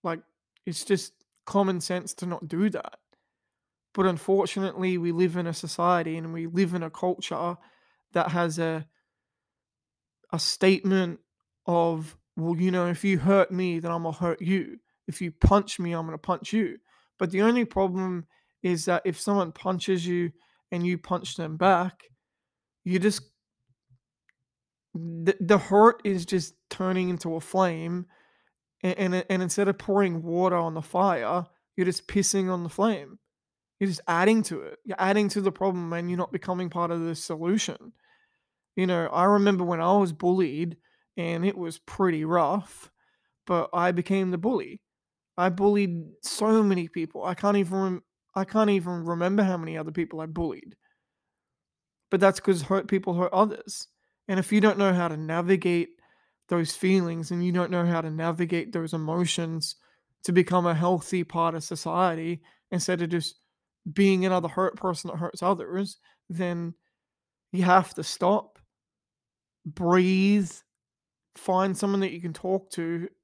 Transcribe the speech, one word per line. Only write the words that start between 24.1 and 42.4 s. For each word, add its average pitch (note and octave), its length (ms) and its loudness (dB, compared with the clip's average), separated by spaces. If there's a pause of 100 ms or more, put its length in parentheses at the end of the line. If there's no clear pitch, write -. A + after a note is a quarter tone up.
the, E3 460 -2
the F#3+ 200 4
hurt A3 460 6
is F#3 220 -2
just F3 280 -2 (140)
turning F#3 400 -2
into E3+ 280 -4
a E3 40 -6
flame, F3 680 -2 (760)
a-, F#3 160 -2
and, F#3 320 0
and F#3 120 0
instead F#3+ 260 0
of G3 100 -2
pouring F#3+ 440 2
water F3 340 0
on E3 180 -2
the D#3 80 -6
fire, E3+ 640 0 (300)
you're F#3 80 0
just F3+ 240 -2
pissing F#3+ 420 0
on F3 140 -2
the E3 40 -6
flame. G3 520 -2 (580)
You're G3 120 0
just D#3+ 180 -6
adding G3 360 4
to - 180 -8
it. - 220 -14
You're F#3+ 160 -8
adding G3+ 280 2
to G#3 120 -2
the F#3+ 120 0
problem F3+ 400 -2
and E3+ 180 -4
you're F3 80 -2
not F3+ 140 -4
becoming F3+ 360 -6
part E3+ 220 -4
of E3+ 120 -4
the E3 120 -4
solution. E3+ 800 -4 (840)
You F#3 120 2
know, E3+ 220 0
I F3 160 2
remember G3 400 4
when E3+ 160 -2
I F3+ 160 4
was F#3+ 160 4
bullied, E3+ 640 0 (400)
and E3+ 300 -4
it G3 100 0
was E3+ 220 -8
pretty E3 460 -2
rough, E3+ 680 0 (560)